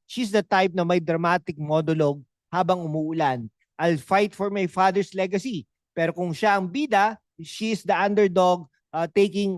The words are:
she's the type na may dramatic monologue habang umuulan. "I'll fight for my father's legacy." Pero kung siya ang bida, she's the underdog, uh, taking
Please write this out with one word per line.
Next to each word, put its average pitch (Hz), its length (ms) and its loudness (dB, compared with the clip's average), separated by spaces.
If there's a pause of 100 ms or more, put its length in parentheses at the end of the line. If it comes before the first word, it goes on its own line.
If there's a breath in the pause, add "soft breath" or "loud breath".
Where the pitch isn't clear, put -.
she's 226 240 -6
the 208 140 2
type 190 260 2
na 175 160 0
may 175 160 2
dramatic 165 560 -2
monologue 151 640 0 (240)
habang 180 320 0
umuulan. 156 720 -2 (240)
"I'll 165 240 0
fight 202 320 0
for 196 160 -4
my 196 220 -2
father's 190 420 0
legacy." 190 560 -6 (240)
Pero 165 240 -2
kung 175 160 -4
siya 202 300 2
ang 185 80 -6
bida, 214 480 0 (240)
she's 214 400 -6
the 170 160 0
underdog, 185 720 2 (240)
uh, 165 160 -4
taking 196 480 0